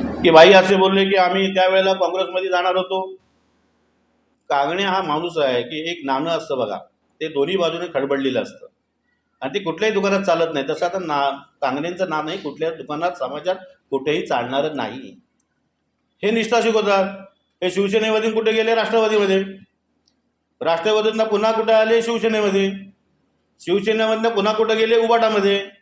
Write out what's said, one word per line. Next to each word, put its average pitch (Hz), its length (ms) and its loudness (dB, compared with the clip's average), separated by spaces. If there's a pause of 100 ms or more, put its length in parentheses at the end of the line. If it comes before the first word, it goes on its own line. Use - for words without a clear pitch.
(240)
की 175 60 6
भाई 165 240 10
असे 190 220 6
बोलले 190 300 2
की 196 100 0
आम्ही 190 400 2
त्यावेळेला 190 380 2
काँग्रेसमध्ये 185 560 -2
जाणार 180 260 0
होतो. 185 400 -4 (1300)
कांगणे 151 340 0
हा 190 180 0
माणूस 160 360 -4
आहे 127 260 0
की 156 280 -8
एक 170 120 -10
नाणं 139 260 -2
असतं 156 280 -4
बघा, 104 200 -4 (440)
ते 156 60 -8
दोन्ही 156 300 -2
बाजूने 170 360 -2
खडबडलेलं 135 500 -2
असतं - 220 -16 (760)
आणि 139 120 -8
ते 202 60 -4
कुठल्याही 196 340 -4
दुकानात 196 280 0
चालत 165 320 0
नाही. 139 160 -2
तसं 156 160 -2
आता 185 140 -4
ना, 143 300 -2 (320)
कांगणेंचं 165 480 -4
नाणं 156 220 -4
हे 190 60 -8
कुठल्याच 160 400 -8
दुकानात, 151 340 -6
समाजात 151 440 -6 (340)
कुठेही 147 380 -2
चालणार 135 460 -4
नाही. 117 480 -10 (1000)
हे 208 80 0
निष्ठा 226 300 0
शिकवतात. 202 440 2 (580)
हे 180 80 0
शिवसेनेमधून 214 640 0
कुठे 220 180 0
गेले? 220 240 2
राष्ट्रवादीमध्ये. 214 680 2 (1160)
राष्ट्रवादीतनं 214 600 0
पुन्हा 220 280 0
कुठे 226 220 0
आले? 220 280 4
शिवसेनेमध्ये. 214 680 0 (880)
शिवसेनेमधनं 220 680 0
पुन्हा 208 240 0
कुठं 220 240 0
गेले? 226 200 2
उबाटामध्ये. 214 680 2 (160)